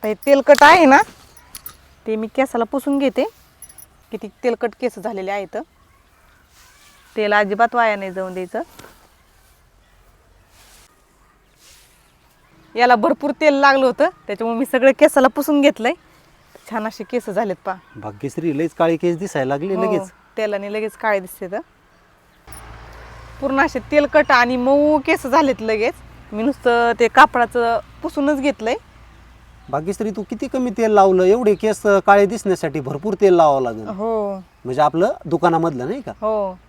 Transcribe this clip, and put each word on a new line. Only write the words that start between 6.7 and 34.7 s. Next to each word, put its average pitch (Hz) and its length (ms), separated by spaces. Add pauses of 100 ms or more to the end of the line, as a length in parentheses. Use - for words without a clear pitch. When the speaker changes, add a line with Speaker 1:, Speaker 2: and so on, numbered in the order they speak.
Speaker 1:
तेल 208 180
अजिबात 214 420
वाया 226 200
नाही 196 160
जाऊन 185 220
द्यायचं. 185 280 (4000)
याला 247 200
भरपूर 269 360 (100)
तेल 302 120
लागलं 277 320
होतं, 262 240 (180)
त्याच्यामुळे 226 320
मी 262 120
सगळं 262 280
केसाला 285 280
पुसून 285 340
घेतलंय. 277 320 (760)
छान 220 160
असे - 160
केस 226 260
झालेत 196 260 (100)
पहा. 190 100 (200)
Speaker 2:
भाग्यश्री, 123 600
लयच 160 140
काळे 165 260
केस 175 200
दिसायला 143 400
लागले 190 180
Speaker 1:
हो, 220 80
Speaker 2:
लगेच. 190 280 (260)
Speaker 1:
तेलाने 202 360
लगेच 214 180
काळे 208 280
दिसते 185 320
तर. 208 80 (1800)
पूर्ण 269 240
असे 285 140
तेलकट 294 520
आणि 247 260
मऊ 285 480
केस 320 220
झालेत 262 340
लगेच. 220 320 (380)
मी 214 120
नुसतं 233 560
ते 233 80
कापडाचं 233 720 (220)
पुसूनच 294 380
घेतलंय. 262 360 (920)
Speaker 2:
भाग्यश्री, 185 420
तू 202 180
किती 254 180
कमी 254 220
तेल 220 220
लावलं, 190 320
एवढे 208 320
केस 214 300
काळे 202 400
दिसण्यासाठी 180 540
भरपूर 143 420
तेल 190 120
लावावं 151 280
लागेल. 113 260
Speaker 1:
हो. 208 500
Speaker 2:
म्हणजे 127 440